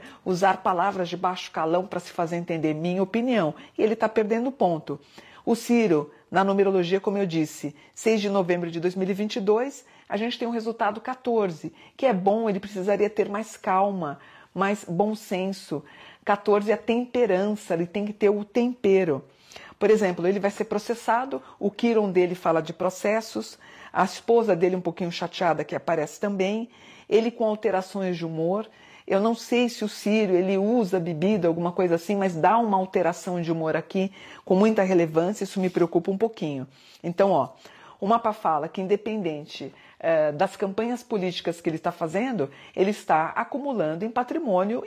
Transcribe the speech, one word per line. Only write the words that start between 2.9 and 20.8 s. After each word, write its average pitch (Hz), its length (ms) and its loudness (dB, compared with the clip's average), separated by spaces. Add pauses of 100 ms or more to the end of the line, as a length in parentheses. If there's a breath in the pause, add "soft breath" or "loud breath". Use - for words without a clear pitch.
opinião, 208 520 0 (240 loud breath)
e 311 60 -2
ele 220 100 2
tá 226 140 0
perdendo 226 420 0
ponto. 165 480 -2 (460 loud breath)
O 233 100 0
Ciro, 214 560 2 (180 loud breath)
na 175 140 2
numerologia, 196 560 2
como 196 180 -2
eu 202 100 0
disse, 156 500 -4 (180 loud breath)
seis 220 260 0
de 202 80 -2
novembro 175 440 0
de 165 80 -6
dois 180 160 -2
mil 185 120 -2
e 202 60 -2
vinte 208 220 -4
e - 40 -4
dois, 220 440 0 (240 soft breath)
a - 80 -4
gente 233 200 -4
tem 240 120 -4
um 233 40 -4
resultado 220 480 -4
quatorze, 220 720 -2 (240 loud breath)
que 269 100 0
é 247 60 4
bom, 214 380 2
ele 196 80 -2
precisaria 202 500 0
ter 208 200 -2
mais 208 280 -6
calma, 190 640 0 (360 loud breath)
mais 196 340 -2
bom 208 260 0
senso. 190 680 -6 (400 loud breath)
Quatorze 208 460 2
é 214 40 4
a 208 40 0
temperança, 214 960 0
ele 170 120 0
tem 202 200 -4
que 208 80 -6
ter 208 160 4
o 208 120 0
tempero. 196 800 2 (560 loud breath)
Por 202 120 4
exemplo, 180 360 2
ele 196 140 2
vai 196 100 0
ser 202 140 -4
processado, 240 800 -4 (160 loud breath)